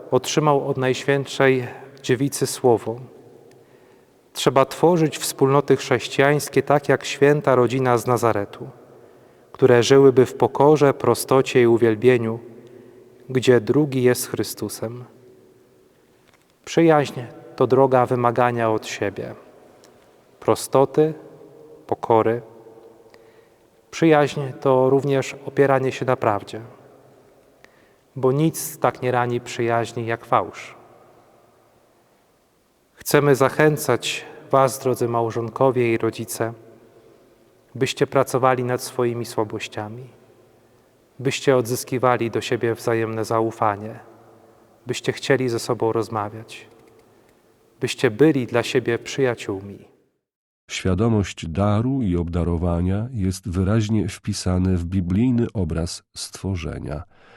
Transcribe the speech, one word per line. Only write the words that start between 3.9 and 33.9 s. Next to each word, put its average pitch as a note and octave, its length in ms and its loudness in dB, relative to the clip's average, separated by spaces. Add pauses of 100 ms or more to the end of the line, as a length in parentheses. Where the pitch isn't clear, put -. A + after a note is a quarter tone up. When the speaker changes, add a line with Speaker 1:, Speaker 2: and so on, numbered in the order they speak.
Speaker 1:
„Trzeba C3+ 320 2
tworzyć D#3+ 520 2
wspólnoty C#3 580 2
chrześcijańskie C3+ 880 0
tak - 260 0
jak C3+ 160 0
święta C#3+ 500 2
rodzina B2 420 2
z A2+ 100 -6
Nazaretu, A#2 600 -2 (840)
które B2 320 4
żyłyby C3+ 420 6
w - 80 -4
pokorze, C#3+ 600 4
prostocie C3 680 0
i A#2+ 60 6
uwielbieniu, A#2 720 2 (880)
gdzie B2 320 4
drugi C3 420 0
jest B2 240 2
Chrystusem”. A2+ 800 -8 (1600)
Przyjaźń D#3 540 4 (360)
to C3 120 2
droga B2+ 380 4
wymagania A#2+ 680 0
od G#2+ 160 -4
siebie, G2 480 -8 (1040)
prostoty, C#3 720 0 (760)
pokory. A2+ 540 0 (1500)
Przyjaźń D3+ 500 2 (200)
to C3 280 2
również C3+ 460 0 (100)
opieranie C3+ 460 0
się - 140 -8
na B2+ 100 0
prawdzie, A2 460 -4 (1500)
bo B2+ 160 2
nic D#3 460 -2
tak - 240 -2
nie B2 100 -2
rani A#2+ 300 -2
przyjaźni A#2 640 -4
jak A2+ 200 -6
fałsz. - 500 -4 (2250)
Chcemy C#3+ 420 2
zachęcać C3+ 880 0 (260)